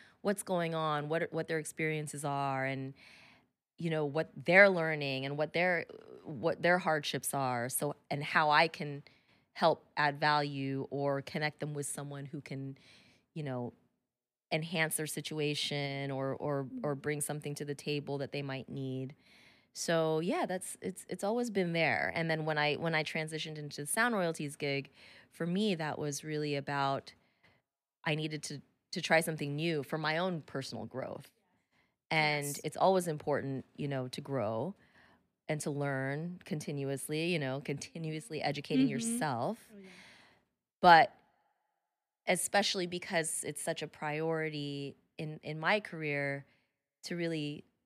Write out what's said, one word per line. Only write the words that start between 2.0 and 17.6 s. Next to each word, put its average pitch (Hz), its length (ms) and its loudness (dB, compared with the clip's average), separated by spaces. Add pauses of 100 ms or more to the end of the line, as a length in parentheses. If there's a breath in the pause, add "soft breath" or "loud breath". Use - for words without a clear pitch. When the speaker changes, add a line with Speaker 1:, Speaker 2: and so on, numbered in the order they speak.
Speaker 1:
are, 139 420 0
and, 135 260 -4 (880 loud breath)
you 165 100 0
know, 156 160 2
what 156 260 0 (140)
they're 190 240 10
learning 151 560 0
and 143 140 -4
what 156 160 0
their, 175 320 2 (360)
what 156 400 -2
their 175 160 6
hardships 156 540 -2
are. 127 380 0
So, 147 240 -2 (160)
and 143 120 -2
how 151 280 4
I 160 180 8
can 147 340 -8 (520 soft breath)
help 165 320 4 (100)
add 147 240 2
value 143 720 2
or 139 320 0
connect 151 380 -4
them 151 120 -4
with 143 140 -4
someone 143 400 -8
who 139 160 -10
can, 135 340 -8 (580 loud breath)
you 160 80 -6
know, 123 300 -4 (800)
enhance 160 440 0
their 156 100 -2
situation 143 1040 -2
or, 135 240 -2
or, 139 320 -2 (160)
or 147 120 0
Speaker 2:
Mm. 139 60 -8
Speaker 1:
bring 147 220 -2
something 147 320 -4
to 151 100 -6